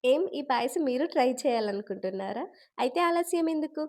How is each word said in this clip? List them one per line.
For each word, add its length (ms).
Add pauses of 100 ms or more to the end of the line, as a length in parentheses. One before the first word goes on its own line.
ఏం, 180 (100)
ఈ 100
పాయసం 420
మీరు 220
ట్రై 320
చేయాలనుకుంటున్నారా? 1040 (340)
అయితే 240
ఆలస్యం 480
ఎందుకు? 400